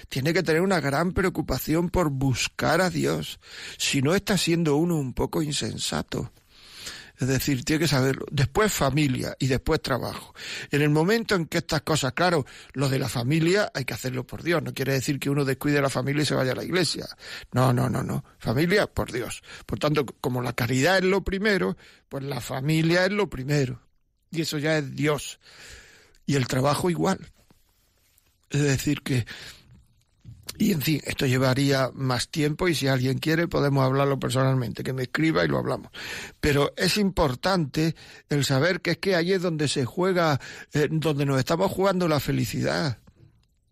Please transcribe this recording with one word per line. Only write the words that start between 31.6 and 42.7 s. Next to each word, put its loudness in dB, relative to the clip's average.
más -2
tiempo 0
y 2
si 0
alguien 2
quiere 0
podemos 2
hablarlo 2
personalmente, 0
que -4
me -4
escriba 0
y 2
lo 0
hablamos. -4
Pero 2
es 0
importante 0
el 2
saber 2
que -2
es 0
que 0
ahí 2
es 2
donde 0
se 0
juega, 2
eh, 2
donde 0
nos 2
estamos 0
jugando 2
la 2
felicidad. -2